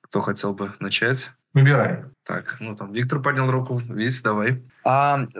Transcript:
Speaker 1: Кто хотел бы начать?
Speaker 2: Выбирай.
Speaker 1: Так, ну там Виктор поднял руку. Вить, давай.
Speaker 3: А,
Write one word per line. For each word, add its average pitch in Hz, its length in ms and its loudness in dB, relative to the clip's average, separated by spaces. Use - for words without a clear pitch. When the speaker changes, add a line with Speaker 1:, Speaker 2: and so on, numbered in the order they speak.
Speaker 1:
Кто - 220 -2
хотел 101 320 -4
бы 98 260 -8
начать? 117 500 -2
Speaker 2:
Выбирай. 135 520 4
Speaker 1:
Так, - 360 -8
ну 110 140 -10
там 101 180 -12
Виктор 127 280 -2
поднял 131 300 0
руку. 127 260 -2
Вить, 117 380 -2
давай. 110 380 0
Speaker 3:
А, 139 420 2